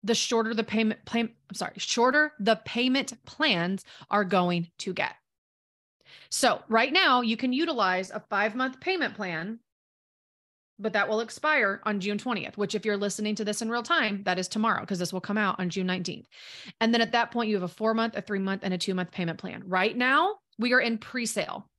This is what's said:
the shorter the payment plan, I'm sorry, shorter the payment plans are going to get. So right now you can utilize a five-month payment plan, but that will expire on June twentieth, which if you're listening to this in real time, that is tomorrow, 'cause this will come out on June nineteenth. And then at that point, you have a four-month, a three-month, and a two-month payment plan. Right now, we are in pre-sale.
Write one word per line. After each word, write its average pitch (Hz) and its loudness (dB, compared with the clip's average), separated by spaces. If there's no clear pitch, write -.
the 220 2
shorter 226 0
the 226 0
payment 220 0
plan, 233 -2
I'm - -14
sorry, - -6
shorter 277 4
the 214 2
payment 254 0
plans 190 0
are 208 4
going 175 2
to 190 -6
get. - -4
So - 2
right 233 4
now 294 6
you 226 0
can 254 0
utilize 220 0
a - -8
five-month 220 -2
payment 339 -2
plan, 190 -6
but 185 -4
that 202 2
will 214 2
expire 233 0
on 208 0
June 208 -2
twentieth, 220 -6
which 208 -2
if 208 -2
you're 208 2
listening 208 -2
to 220 -4
this 208 -2
in 220 -4
real 233 -2
time, 220 0
that 185 0
is 185 -4
tomorrow, 220 0
'cause 185 -4
this 170 -4
will 185 -4
come 208 -2
out 202 0
on 180 0
June 185 -2
nineteenth. 180 -4
And 226 4
then 233 4
at 226 0
that 233 2
point, 233 0
you 208 2
have 180 0
a 180 -4
four-month, 220 0
a - -4
three-month, 196 -4
and 185 0
a 180 -2
two-month 180 -4
payment 165 -4
plan. - -12
Right 185 0
now, 294 2
we 240 2
are 247 6
in 226 0
pre-sale. 220 -6